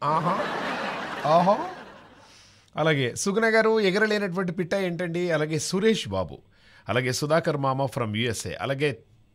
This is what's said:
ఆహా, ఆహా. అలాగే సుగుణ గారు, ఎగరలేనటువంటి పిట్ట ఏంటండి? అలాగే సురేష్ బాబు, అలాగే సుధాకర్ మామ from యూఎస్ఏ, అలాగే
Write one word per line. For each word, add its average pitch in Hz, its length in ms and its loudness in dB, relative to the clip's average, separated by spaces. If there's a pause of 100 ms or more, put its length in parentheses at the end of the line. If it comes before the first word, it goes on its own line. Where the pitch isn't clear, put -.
ఆహా, 165 340 0 (880)
ఆహా. 190 440 4 (1040)
అలాగే 139 400 2
సుగుణ 202 300 0
గారు, 220 340 4
ఎగరలేనటువంటి 196 720 0
పిట్ట 175 220 -2
ఏంటండి? 175 580 -2
అలాగే 156 280 0
సురేష్ 196 500 0
బాబు, 90 280 -4 (520)
అలాగే 127 220 2
సుధాకర్ 151 460 0
మామ 135 280 0
from 113 300 -4
యూఎస్ఏ, 110 380 -4
అలాగే 135 500 -4 (320)